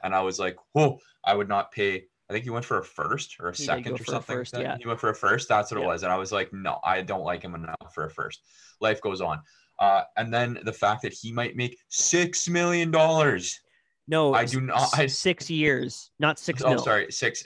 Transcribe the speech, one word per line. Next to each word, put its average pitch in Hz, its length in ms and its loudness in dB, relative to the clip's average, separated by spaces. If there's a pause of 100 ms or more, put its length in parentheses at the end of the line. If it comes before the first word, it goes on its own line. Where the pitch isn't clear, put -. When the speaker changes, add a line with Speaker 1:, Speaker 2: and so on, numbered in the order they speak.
Speaker 1:
and 95 100 -4
I 95 80 2
was 95 160 -2
like, 92 200 -4 (160)
"Whoa, 143 260 4 (240)
I 101 100 4
would 104 160 0
not 98 220 0
pay." 98 340 0 (240)
I 98 40 -6
think 113 100 -4
he 123 80 -8
went 117 140 -4
for 110 120 0
a 85 60 -2
first - 560 -6
or 87 100 -6
a - 20 -4
Speaker 2:
He - 60 -10
did 147 80 -6
Speaker 1:
second 127 180 -2
Speaker 2:
go 127 120 -6
Speaker 1:
or - 20 -6
Speaker 2:
for 110 60 -12
a - 20 -14
Speaker 1:
something. 117 320 -6
Speaker 2:
first, 123 160 -8
Speaker 1:
Like 123 100 -4
that. 131 60 -4
Speaker 2:
yeah. 131 80 -6
Speaker 1:
He 120 100 -14
went 117 120 -4
for 110 100 0
a 107 60 0
first, 107 340 2
that's 107 220 4
what 107 80 -2
it - 20 -2
Speaker 2:
Yeah. 123 60 0
Speaker 1:
was. 85 160 -2
And 90 80 0
I 92 60 4
was 95 140 -6
like, 95 220 -2
"No, 95 300 -4
I 95 180 2
don't 95 220 -4
like 85 180 -4
him 87 140 -10
enough 82 400 -12
for 78 100 -6
a 76 60 -8
first." - 320 -10 (360)
Life 107 220 0
goes 95 200 -4
on. 78 200 -2 (380)
Uh, 98 240 6 (140)
and 113 140 -2
then 120 320 0
the 107 80 -4
fact 107 300 0
that 113 120 -6
he 113 180 -12
might 120 240 -4
make 123 240 -4 (100)
six - 580 0
million 175 440 2
dollars. 156 680 4 (480)
Speaker 2:
No, 151 260 4
Speaker 1:
I 120 120 4
do 123 140 -2
not, 131 220 -2
Speaker 2:
s-, 127 180 2
Speaker 1:
I 143 60 4
Speaker 2:
six - 440 -2
years, 143 680 0
not 151 180 2
six 156 260 -6
Speaker 1:
Oh, 127 80 6
Speaker 2:
mil. 123 120 2
Speaker 1:
sorry, 107 280 2
six, - 340 -4